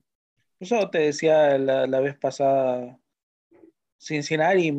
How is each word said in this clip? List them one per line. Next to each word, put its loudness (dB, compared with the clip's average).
Eso -2
te -2
decía 2
la, 0
la 0
vez -4
pasada, -2
Cincinnati, 0